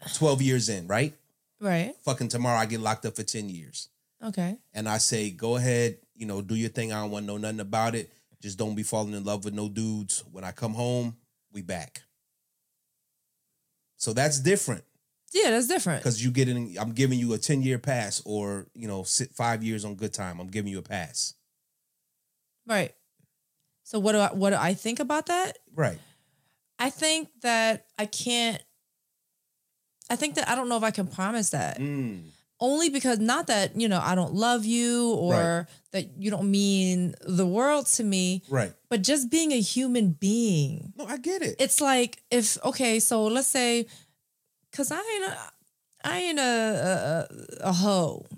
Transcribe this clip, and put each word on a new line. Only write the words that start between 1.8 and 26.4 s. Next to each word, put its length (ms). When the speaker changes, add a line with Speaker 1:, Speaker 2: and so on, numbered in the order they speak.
Speaker 1:
Fucking 260
tomorrow, 280
I 80
get 140
locked 260
up 100
for 80
ten 240
years. 420
Speaker 2:
Okay. 340
Speaker 1:
And 160
I 80
say, 320
"Go 260
ahead, 440
you 100
know, 160
do 140
your 160
thing. 200
I 100
don't 100
want 120
to 40
know 100
nothing 220
about 340
it. 180
Just 160
don't 160
be 100
falling 300
in 100
love 220
with 80
no 160
dudes. 600
When 120
I 80
come 220
home, 420
we 80
back." 400
So 160
that's 260
different. 440
Speaker 2:
Yeah, 200
that's 160
different. 360
Speaker 1:
'Cause 200
you 80
get 180
in, 300
I'm 140
giving 260
you 140
a 40
ten-year 400
pass, 480
or, 480
you 140
know, 160
sit 320
five 280
years 220
on 100
good 180
time. 260
I'm 80
giving 240
you 80
a 40
pass. 520
Speaker 2:
Right. 300
So 160
what 140
do 60
I, 140
what 180
do 80
I 140
think 260
about 280
that? 300
Speaker 1:
Right. 240